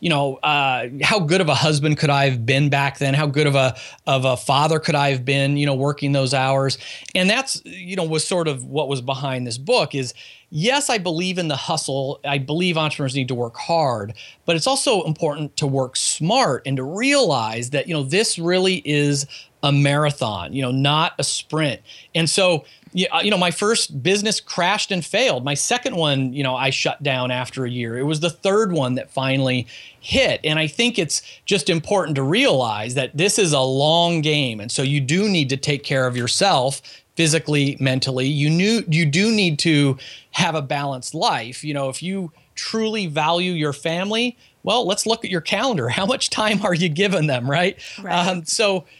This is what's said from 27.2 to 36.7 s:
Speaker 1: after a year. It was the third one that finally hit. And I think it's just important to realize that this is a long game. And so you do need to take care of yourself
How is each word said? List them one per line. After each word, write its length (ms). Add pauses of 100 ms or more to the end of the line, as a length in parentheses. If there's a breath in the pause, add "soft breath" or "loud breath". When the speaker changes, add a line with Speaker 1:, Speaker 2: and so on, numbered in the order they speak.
Speaker 1:
after 360
a 40
year. 280
It 60
was 160
the 100
third 420
one 220
that 160
finally 560 (340 loud breath)
hit. 440
And 140
I 100
think 300
it's 220 (240 loud breath)
just 240
important 480
to 60
realize 720
that 220
this 220
is 140
a 80
long 600
game. 400
And 100
so 120
you 180
do 280
need 220
to 60
take 260
care 240
of 100
yourself 640 (380 loud breath)